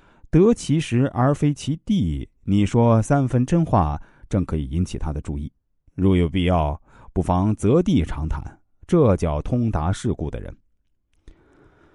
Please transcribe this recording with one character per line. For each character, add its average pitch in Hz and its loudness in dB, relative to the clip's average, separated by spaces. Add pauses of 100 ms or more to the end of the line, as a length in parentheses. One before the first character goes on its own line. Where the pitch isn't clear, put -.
(300)
得 196 6
其 151 -2
时 135 0
而 131 2
非 147 0
其 151 -4
地， 73 -2 (140)
你 101 2
说 117 4
三 139 0
分 123 0
真 170 2
话， 76 0 (300)
正 95 0
可 - -8
以 76 -4
引 80 -2
起 - -10
他 78 -4
的 71 -6
注 73 -8
意。 73 -10 (440)
若 95 2
有 87 2
必 87 -2
要， 80 0 (340)
不 - -2
妨 92 0
择 135 2
地 165 2
长 73 -6
谈， - -4 (420)
这 127 4
叫 76 -2
通 120 -2
达 82 -2
世 95 -4
故 73 -6
的 62 -12
人。 - -14 (1400)